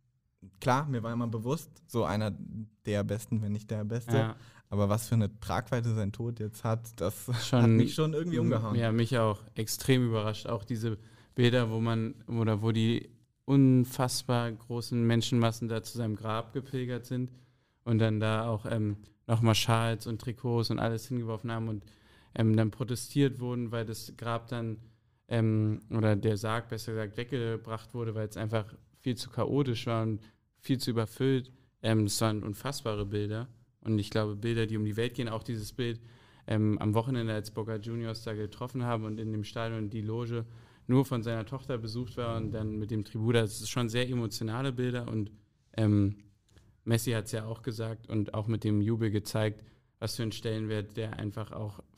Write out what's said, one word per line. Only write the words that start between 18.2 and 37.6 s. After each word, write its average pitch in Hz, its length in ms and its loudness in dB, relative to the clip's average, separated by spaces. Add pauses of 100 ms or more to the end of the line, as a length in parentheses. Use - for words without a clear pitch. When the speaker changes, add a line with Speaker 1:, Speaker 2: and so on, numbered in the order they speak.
Speaker 2:
da 110 280 0
auch, 110 200 -2
ähm, 107 280 0 (300)
nochmal 113 280 4
Schals 113 520 2
und 113 140 -6
Trikots 117 500 -2
und 117 80 -2
alles 113 280 -2
hingeworfen 113 460 -4
haben 113 160 -2
und, 107 160 -6 (500)
ähm, 110 220 6
dann 110 140 4
protestiert 123 720 0
wurden, 123 320 -4
weil 117 120 -2
das 110 320 -10
Grab 117 320 -4
dann, 113 300 -4 (500)
ähm, 110 520 2 (100)
oder 107 260 4
der 107 200 2
Sarg, 110 320 -4
besser 113 240 -8
gesagt, 107 240 -6
weggebracht 113 800 -6
wurde, 113 200 -4
weil 107 140 -4
es - 80 -14
einfach 107 380 -4 (260)
viel 123 160 -2
zu - 140 -10
chaotisch 123 560 0
war 113 160 0
und 110 180 -2 (400)
viel 131 180 0
zu 127 120 -4
überfüllt. 127 600 0 (320)
Ähm, 110 220 4
das 104 160 0
waren 107 220 2
unfassbare 107 640 -4
Bilder. 104 420 -4 (320)
Und 107 180 2
ich 101 120 -2
glaube, 107 260 0
Bilder, 113 300 0
die 110 100 -2
um 107 80 0
die 104 120 -2
Welt 120 180 -2
gehen, 123 140 -4
auch 107 140 -6
dieses 107 300 -8
Bild, 117 280 -4 (460)
ähm, 107 320 2
am 107 160 0
Wochenende, 113 400 0
als 104 160 -6
Boca 110 260 -6